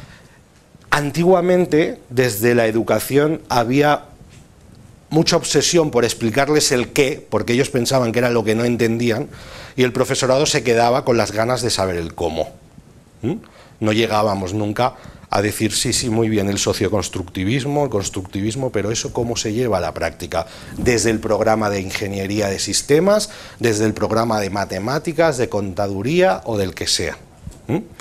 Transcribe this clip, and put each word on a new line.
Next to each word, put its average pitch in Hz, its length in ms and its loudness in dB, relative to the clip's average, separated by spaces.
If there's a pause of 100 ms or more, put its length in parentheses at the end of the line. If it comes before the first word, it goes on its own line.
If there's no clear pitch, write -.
(920)
Antiguamente, 170 1080 2 (100)
desde 120 460 2
la 117 100 4
educación, 117 840 0
había 131 580 2 (1080)
mucha 165 260 4
obsesión 156 540 2
por 117 120 2
explicarles 135 680 2
el 123 220 0
qué, 147 360 2
porque 110 240 0
ellos 131 160 2
pensaban 120 420 0
que 120 80 0
era 123 120 2
lo 117 120 2
que 107 120 2
no 117 100 0
entendían, 117 640 0 (460)
y 127 80 2
el 123 100 2
profesorado 131 540 2
se 143 160 0
quedaba 120 420 2
con 123 100 2
las 104 160 2
ganas 113 300 0
de 117 80 -2
saber 95 260 0
el 82 200 -6
cómo. 80 340 -4 (720)
¿Mm? 131 140 -2 (440)
No 107 140 2
llegábamos 104 600 0
nunca 107 420 -2 (340)
a 101 140 2
decir, 104 300 0
"Sí, 120 200 -2
sí, 127 160 -2
muy 113 180 2
bien, 101 220 0
el 98 80 -2
socioconstructivismo, 104 1300 -2
el 135 60 -2
constructivismo, 104 840 -4
pero 101 200 -2
eso 117 220 -6
cómo 117 240 -2
se 110 160 -4
lleva 113 240 0
a 87 40 -2
la 80 120 -4
práctica, 82 540 -4 (280)
desde 113 360 2
el 110 80 0
programa 110 500 2
de 101 120 -2
ingeniería 98 680 -4
de 95 120 -2
sistemas, 180 720 2 (300)
desde 110 260 2
el 107 80 2
programa 110 460 0
de 98 100 -2
matemáticas, 127 880 -2
de 120 120 0
contaduría 104 960 0
o 113 120 -4
del 95 160 -2
que 92 140 -8
sea". 82 300 -2 (500)
¿Mm? 131 100 0 (240)